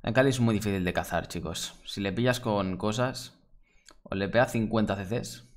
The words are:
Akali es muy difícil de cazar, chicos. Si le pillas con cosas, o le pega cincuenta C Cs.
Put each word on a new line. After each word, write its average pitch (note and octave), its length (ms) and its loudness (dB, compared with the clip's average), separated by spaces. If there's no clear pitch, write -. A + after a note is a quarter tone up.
Akali C3 260 4
es B2 100 0
muy A#2 140 6
difícil G2 300 0
de F2 100 0
cazar, E2 340 -2
chicos. - 580 -8
Si - 140 -10
le G2 120 -2
pillas A#2+ 280 2
con G2 380 0
cosas, A2+ 640 -4
o - 100 -8
le G2 160 -2
pega A#2 160 4
cincuenta G#2+ 580 0
C A2+ 160 -4
Cs. - 380 -12